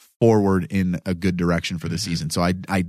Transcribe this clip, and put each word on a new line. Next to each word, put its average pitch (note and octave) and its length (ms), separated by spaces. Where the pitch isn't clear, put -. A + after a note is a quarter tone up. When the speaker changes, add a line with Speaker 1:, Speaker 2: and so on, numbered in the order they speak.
Speaker 1:
forward G2+ 520
in F2+ 340
a F#2 80
good F2+ 240
direction F2 400
for D#2+ 120
the E2 60
Speaker 2:
Mm-hmm. F2+ 140
Speaker 1:
season. E2+ 220
So F#2 100
I, F2+ 120
I F#2 220